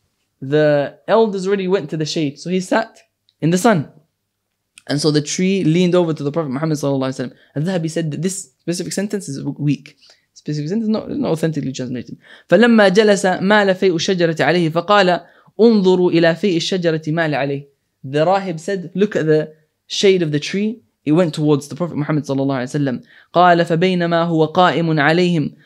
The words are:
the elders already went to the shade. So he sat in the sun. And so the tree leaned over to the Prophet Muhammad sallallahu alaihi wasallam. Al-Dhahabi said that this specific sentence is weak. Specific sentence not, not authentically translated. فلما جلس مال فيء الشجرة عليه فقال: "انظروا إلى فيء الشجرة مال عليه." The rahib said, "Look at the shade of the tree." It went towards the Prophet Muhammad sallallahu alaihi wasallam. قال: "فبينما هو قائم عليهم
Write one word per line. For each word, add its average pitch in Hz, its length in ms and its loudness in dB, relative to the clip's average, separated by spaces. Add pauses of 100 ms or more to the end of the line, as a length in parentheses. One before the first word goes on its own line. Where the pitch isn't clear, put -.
(400)
the 147 640 0
elders 196 400 2
already 190 220 -2
went 180 220 -2
to 165 60 -6
the 156 100 -4
shade. 147 320 -4
So - 100 -14
he 185 120 -2
sat - 400 -4 (400)
in 147 100 2
the 185 80 2
sun. 180 340 2 (960)
And 139 120 -2
so 156 100 0
the 151 100 2
tree 185 440 -2
leaned 175 300 2
over 170 200 2
to 151 80 -10
the 143 100 -4
Prophet 156 180 -6
Muhammad 151 280 -4
sallallahu 139 320 -2
alaihi 131 100 -8
wasallam. 127 140 -10 (220)
Al-Dhahabi 165 340 -4
said 160 200 -4
that 143 120 -6
this 185 140 -4 (240)
specific 175 320 -6
sentence 196 360 -6
is 139 160 -10
weak. 143 520 -4 (380)
Specific 151 340 -8
sentence 214 200 -4
not, 214 220 -4
not - 200 -4
authentically 160 420 -4
translated. 123 440 -10 (320)
فلما 214 400 6
جلس 202 380 4
مال 190 480 2
فيء 190 200 2
الشجرة 170 460 0
عليه 160 300 2
فقال: 175 500 2 (400)
"انظروا 185 500 4
إلى 165 240 4
فيء 170 220 0
الشجرة 165 520 -2
مال 156 260 -2
عليه." 139 320 -4 (380)
The 143 200 -2
rahib 190 360 0
said, 185 340 -8
"Look 202 220 0
at 156 100 -2
the 156 260 0 (340)
shade 190 360 2
of 151 100 -2
the 147 80 -2
tree." 214 400 -6 (240)
It 143 80 0
went 165 220 2
towards 151 340 0
the 139 80 -14
Prophet 165 200 -6
Muhammad 147 280 -2
sallallahu 139 380 -4
alaihi 127 80 -10
wasallam. 139 320 -4 (320)
قال: 175 300 6
"فبينما 170 580 0
هو 165 240 0
قائم 160 540 2
عليهم 165 540 0 (120)